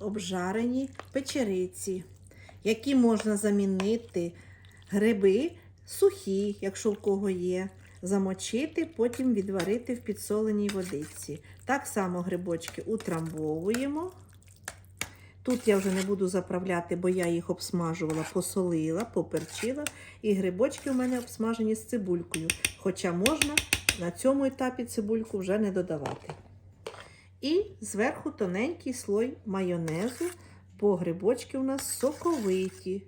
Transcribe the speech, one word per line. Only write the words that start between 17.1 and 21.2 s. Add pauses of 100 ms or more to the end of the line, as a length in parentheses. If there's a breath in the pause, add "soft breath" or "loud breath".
їх
обсмажувала,
посолила,
поперчила. (380 loud breath)
І
грибочки
у
мене
обсмажені